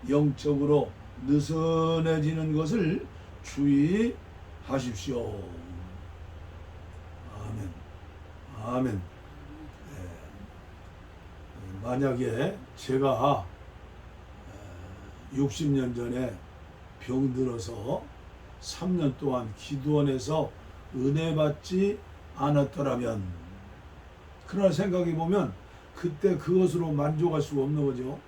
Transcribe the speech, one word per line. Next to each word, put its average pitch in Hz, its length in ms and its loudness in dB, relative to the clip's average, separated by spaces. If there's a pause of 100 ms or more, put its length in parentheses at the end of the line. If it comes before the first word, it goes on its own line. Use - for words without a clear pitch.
영적으로 147 800 4 (360)
느슨해지는 160 1300 2
것을 165 520 2 (380)
주의하십시오. 135 2000 0 (2000)
아멘. 107 300 -6 (960)
아멘. 123 380 0 (920)
예. - 1900 -14
만약에 127 760 2 (180)
제가, 135 720 2 (1900)
에, 135 40 -2
육십 143 340 2
년 127 220 2
전에 120 400 -2 (680)
병들어서 123 1040 0 (560)
삼 180 380 -2
년 143 200 4
동안 127 400 0
기도원에서 143 920 2 (440)
은혜 147 380 4
받지 180 640 4 (380)
않았더라면, 131 880 2 (1200)
그러나 190 260 6
생각해 175 440 4
보면 165 380 4 (420)
그때 175 420 2
그것으로 170 540 4
만족할 151 500 4
수가 139 220 2
없는 143 220 4
거죠. 127 420 -2